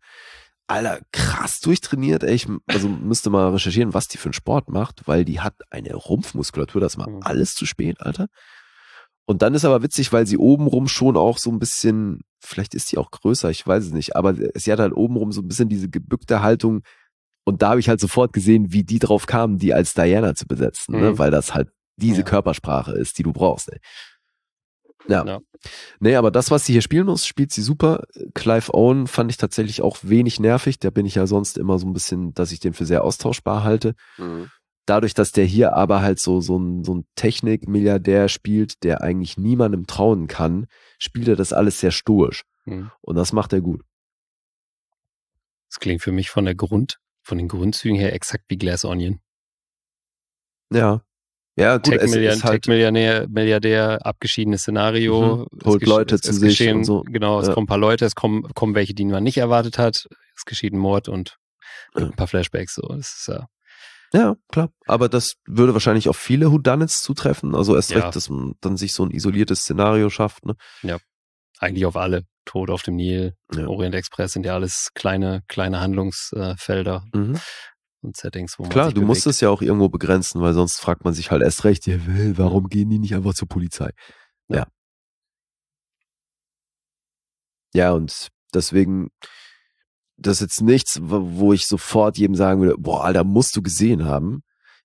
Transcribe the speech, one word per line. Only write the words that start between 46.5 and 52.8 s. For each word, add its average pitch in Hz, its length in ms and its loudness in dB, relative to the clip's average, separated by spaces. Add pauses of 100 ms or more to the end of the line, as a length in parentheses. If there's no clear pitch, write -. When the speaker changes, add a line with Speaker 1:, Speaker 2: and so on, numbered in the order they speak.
Speaker 2:
Grund-, 101 440 -2 (280)
von 90 100 -4
den 87 100 -4
Grundzügen 98 500 -2
her 98 160 0
exakt - 340 -8
wie 92 100 -6
Glass 90 280 -4
Onion. 90 340 -4 (1500)
Speaker 1:
Ja. 113 300 2 (580)
Ja, 113 180 4
gut, - 180 2
es - 60 -2 (100)
Speaker 2:
Tech-Milliard-, 110 260 2
Speaker 1:
ist 110 60 -4
halt 110 200 2
Speaker 2:
Tech-Milliardär, 113 640 2